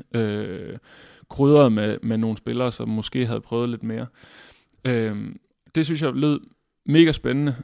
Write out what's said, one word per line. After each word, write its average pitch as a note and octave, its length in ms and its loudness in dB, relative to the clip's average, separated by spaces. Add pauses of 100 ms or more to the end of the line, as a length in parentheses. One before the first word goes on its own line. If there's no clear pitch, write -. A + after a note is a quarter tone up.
(160)
øh, G#2 640 -6 (520)
krydret C#3 420 6
med, G#2+ 320 0
med A2+ 140 -2
nogle A2+ 200 -2
spillere, A#2+ 340 -4
som A2+ 180 -8
måske A2 360 -4
havde A2+ 160 -4
prøvet A#2+ 280 -4
lidt A#2 140 -8
mere. A2+ 220 -6 (800)
Øh, A2+ 320 -2 (580)
det D#3+ 100 2
synes D3+ 160 -2
jeg C3+ 120 0
lød C#3+ 260 0 (460)
mega D#3 260 6
spændende, C#3 520 -2